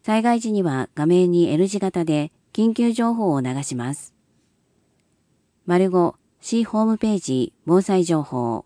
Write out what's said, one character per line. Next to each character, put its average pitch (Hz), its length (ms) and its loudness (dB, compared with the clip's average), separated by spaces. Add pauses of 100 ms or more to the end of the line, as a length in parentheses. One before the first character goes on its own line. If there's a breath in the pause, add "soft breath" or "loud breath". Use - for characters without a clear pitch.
災 220 200 0
害 233 180 2
時 226 100 -6
に 202 120 0
は 131 320 -2
画 147 100 -4
面 180 260 4
に 175 200 2
L 165 160 2
字 196 120 -6
型 185 280 -2
で 160 260 -2 (220)
緊 220 180 2
急 233 200 0
情 233 220 -2
報 202 200 0
を 135 80 0
流 127 220 -4
し 131 120 -8
ま 123 160 -6
す。 - 220 -14 (1500)
丸 180 240 2
五、 175 240 0 (260)
市 233 240 -2
ホ 214 180 -2
ー - 40 2
ム 220 100 0
ペ 214 200 0
ー 175 40 -2
ジ、 131 320 -2 (140)
防 180 160 4
災 185 220 0
情 165 180 0
報。 120 440 -6